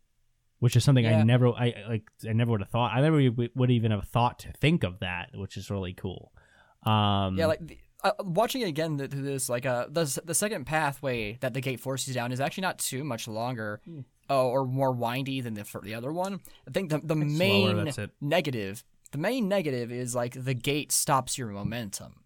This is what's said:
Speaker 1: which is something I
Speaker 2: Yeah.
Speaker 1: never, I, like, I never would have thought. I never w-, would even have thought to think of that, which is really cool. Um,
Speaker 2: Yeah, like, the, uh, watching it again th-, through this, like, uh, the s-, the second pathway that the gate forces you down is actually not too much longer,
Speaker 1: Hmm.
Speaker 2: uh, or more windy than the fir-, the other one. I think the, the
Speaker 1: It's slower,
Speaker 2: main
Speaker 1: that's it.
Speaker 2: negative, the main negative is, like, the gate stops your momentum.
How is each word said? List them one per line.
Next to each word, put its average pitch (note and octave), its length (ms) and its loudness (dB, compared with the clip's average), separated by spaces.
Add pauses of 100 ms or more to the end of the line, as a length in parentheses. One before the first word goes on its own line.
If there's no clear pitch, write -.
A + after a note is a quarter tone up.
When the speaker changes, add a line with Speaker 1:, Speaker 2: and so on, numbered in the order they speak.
(600)
Speaker 1:
which A#2+ 160 4
is A#2+ 80 6
something B2+ 240 6
I - 20 4
Speaker 2:
Yeah. G#2+ 140 6
Speaker 1:
never, B2 240 6
I, A#2 420 0
like, A2 220 -6 (180)
I A2 40 -2
never A#2 180 2
would G#2+ 100 0
have F#2 80 -8
thought. A#2 240 0
I B2+ 80 2
never D3+ 200 6
w-, A#2+ 340 2
would B2+ 160 4
even A2+ 180 4
have G#2 180 0
thought A#2+ 320 2
to - 140 -14
think D#3+ 300 2
of F2+ 160 -4
that, F2+ 340 -8
which G2+ 240 -10
is F#2+ 140 -10
really F#2+ 220 -4
cool. - 380 -10 (520)
Um, G2+ 560 4
Speaker 2:
Yeah, D#3+ 80 4
like, D#3+ 180 -2
the, - 140 -18 (240)
uh, G3 160 4
watching G#3 420 0
it A3 60 0
again D#3 320 -2
th-, C3+ 100 -6
through C3+ 140 -6
this, C#3 260 -4
like, A#2+ 160 -2
uh, B2 240 0
the D#3+ 120 -2
s-, D3 220 -2
the E3 120 -4
second G#3 300 -2
pathway C3+ 760 -2
that B2 140 -2
the C#3 60 -2
gate B2+ 180 -4
forces C3 300 -6
you C3 40 -6
down B2 180 -2
is B2+ 80 -4
actually D#3 220 -2
not F3+ 160 -2
too C3 260 -4
much A#2+ 240 -6
longer, A2 580 -6
Speaker 1:
Hmm. E3 160 -14 (280)
Speaker 2:
uh, C3+ 160 4
or C3 220 2
more C3 240 2
windy B2+ 500 -2
than A#2 140 -6
the G#2 80 -8
fir-, - 180 -12
the G#2 140 -10
other A#2+ 180 -6
one. F3+ 260 -4 (280)
I C3 40 -14
think F3+ 200 -4
the, D#3 80 2
the D#3+ 180 0
Speaker 1:
It's D3+ 180 2
slower, F#3+ 380 6
Speaker 2:
main E3 120 0
Speaker 1:
that's D3 120 -4
it. G#2 140 -8 (100)
Speaker 2:
negative, C#3+ 600 -2 (280)
the C#3 60 -8
main G#3+ 300 0
negative C#3+ 440 0
is, A#2+ 220 -6
like, B2 220 -2
the C3 180 -4
gate C#3 380 -2
stops C3 440 2
your B2+ 120 -6
momentum. G#2 800 -8